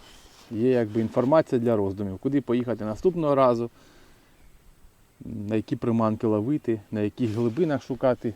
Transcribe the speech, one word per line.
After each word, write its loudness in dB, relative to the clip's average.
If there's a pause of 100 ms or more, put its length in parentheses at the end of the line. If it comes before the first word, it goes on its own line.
(520)
є 0
якби 2
інформація 2
для 2
роздумів. -2
Куди -2
поїхати -2
наступного 0
разу, 4 (1600)
на -6
які -2
приманки 0
ловити, 0 (120)
на -2
яких -2
глибинах -2
шукати. -2